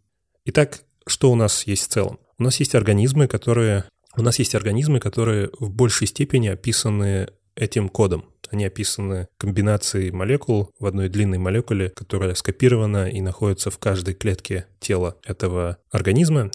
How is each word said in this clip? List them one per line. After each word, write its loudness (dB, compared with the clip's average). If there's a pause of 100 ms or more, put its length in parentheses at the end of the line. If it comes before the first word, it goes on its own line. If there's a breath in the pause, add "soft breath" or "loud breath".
(460)
Итак, 2 (240)
что 4
у 6
нас 2
есть -2
в -6
целом? -2 (180)
У -2
нас 0
есть -2
организмы, 2
которые, 0 (320)
у 0
нас 2
есть 0
организмы, 0
которые -2 (100)
в -4
большей 2
степени 0
описаны -2 (260)
этим -2
кодом. 0 (260)
Они -2
описаны -6 (100)
комбинацией 0
молекул 0
в -2
одной 0
длинной 0
молекуле, 0
которая -4
скопирована 2
и -4
находится -2
в -12
каждой -2
клетке -4 (140)
тела -2
этого -4 (140)
организма. 2